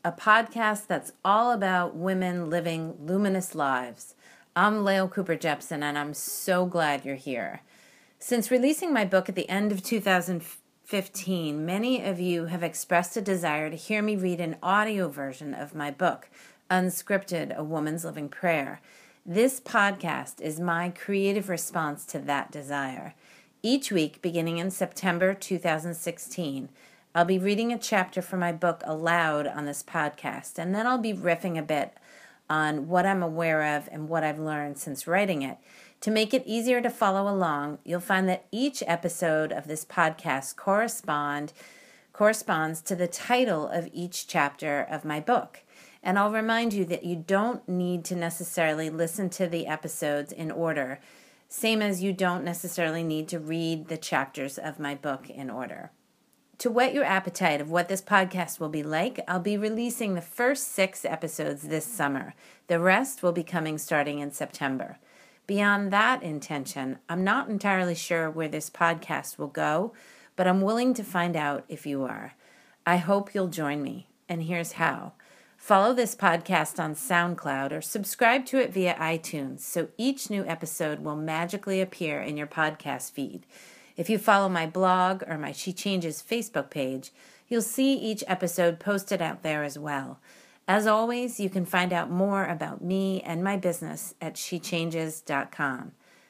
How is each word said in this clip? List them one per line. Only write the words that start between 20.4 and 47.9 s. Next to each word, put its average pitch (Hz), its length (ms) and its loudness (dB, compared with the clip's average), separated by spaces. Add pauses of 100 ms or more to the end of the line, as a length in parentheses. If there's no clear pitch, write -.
is 156 200 -4
my 175 300 0
creative 196 580 0
response 165 580 -4
to 147 140 -8
that 139 320 -2
desire. 139 640 -6 (480)
Each 269 280 2
week, 160 320 0
beginning 165 360 0
in 185 120 -2
September 185 640 0
two 196 240 -4
thousand 160 360 0
sixteen, 160 720 -6 (480)
I'll 175 80 6
be 185 140 4
reading 208 340 2
a 233 60 -2
chapter 185 440 0
from 185 160 -4
my 175 140 2
book 165 320 0
aloud 156 640 2
on 147 160 -4
this 143 180 -6
podcast, 147 760 -6
and 170 160 -2
then 220 140 0
I'll 254 120 2
be 220 160 -2
riffing 170 440 0
a 156 40 -2
bit 147 320 -2 (540)
on 151 380 0
what 180 200 4
I'm 190 180 2
aware 160 520 2
of 147 140 -6
and 156 180 -8
what 165 140 0
I've 151 160 0
learned 147 400 -4
since 139 300 -8
writing 180 340 2
it. 135 160 -6 (440)
To 214 100 0
make 214 200 2
it 254 140 4
easier 233 340 2
to 240 100 0
follow 196 380 2
along, 151 540 0
you'll 175 160 -4
find 185 300 2
that - 240 0
each 262 340 -2
episode 165 640 0
of 147 160 -6
this 156 180 -8
podcast 160 680 0
correspond, 147 1000 0 (600)
corresponds 170 680 2
to - 120 -4
the 175 140 2
title 190 580 2
of - 260 -4
each - 360 -8
chapter 147 600 0
of 156 160 -8
my 151 140 -4
book. - 440 0 (420)
And 190 160 2
I'll 208 100 4
remind 226 420 0
you 196 120 0
that 170 200 -4
you 175 120 -2
don't 202 520 0
need 180 360 -2